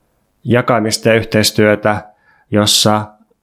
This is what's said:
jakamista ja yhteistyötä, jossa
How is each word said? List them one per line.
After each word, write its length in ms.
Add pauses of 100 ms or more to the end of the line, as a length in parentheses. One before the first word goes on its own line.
(440)
jakamista 640
ja 60
yhteistyötä, 840 (500)
jossa 540 (360)